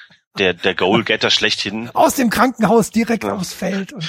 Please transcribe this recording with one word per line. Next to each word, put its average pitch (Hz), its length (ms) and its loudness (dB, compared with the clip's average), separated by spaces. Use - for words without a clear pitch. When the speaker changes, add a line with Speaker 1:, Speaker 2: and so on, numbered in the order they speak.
Speaker 1:
der, 92 140 2
der 90 220 -2
Goalgetter 110 560 2
schlechthin. 107 640 -2
Speaker 2:
Aus - 220 4
dem 254 120 2
Krankenhaus 220 640 2
direkt 226 340 -2
Speaker 1:
Ja. 202 120 -2
Speaker 2:
aufs 180 180 -6
Feld 196 400 -6
und 196 140 -10